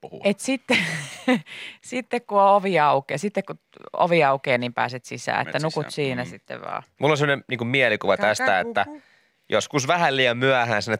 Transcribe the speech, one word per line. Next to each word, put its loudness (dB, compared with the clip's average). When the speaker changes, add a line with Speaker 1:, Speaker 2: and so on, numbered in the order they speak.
Speaker 1:
puhua. -16
Speaker 2:
Et 0
sitten, -2
<laughs> -4
sitten -6
kun 2
on 8
ovi 4
aukeaa, 2
sitten -4
kun -14
ovi 4
aukeaa, 2
niin -6
pääset -4
sisään, -4
että -8
Speaker 1:
Menet -6
Speaker 2:
nukut -4
Speaker 1:
sisään. -14
Speaker 2:
siinä -4
Speaker 1:
Mm. -12
Speaker 2:
sitten -14
vaan. -10
Speaker 3:
Mulla 2
on 0
semmoinen 0
niinku -6
mielikuva 2
Speaker 2:
Käykää 2
Speaker 3:
tästä, 2
että -2
Speaker 2:
kuku. -16
Speaker 3:
joskus -2
vähän 2
liian 2
myöhään 2
sinne -2